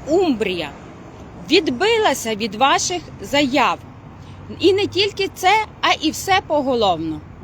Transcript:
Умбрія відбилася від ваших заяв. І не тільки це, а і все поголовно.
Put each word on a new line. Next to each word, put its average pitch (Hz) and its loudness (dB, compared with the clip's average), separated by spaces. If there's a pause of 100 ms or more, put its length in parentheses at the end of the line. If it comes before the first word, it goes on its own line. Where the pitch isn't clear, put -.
Умбрія 214 2 (800)
відбилася 330 2
від 208 -4
ваших 311 2 (180)
заяв. 247 2 (800)
І 381 6
не 392 2
тільки 392 -2
це, 370 4 (280)
а 330 2
і 302 0
все 381 0
поголовно. 202 0 (240)